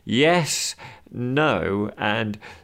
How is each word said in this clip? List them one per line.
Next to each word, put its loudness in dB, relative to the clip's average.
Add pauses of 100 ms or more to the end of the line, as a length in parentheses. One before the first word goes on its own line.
yes, 2 (380)
no, 0
and -2 (260)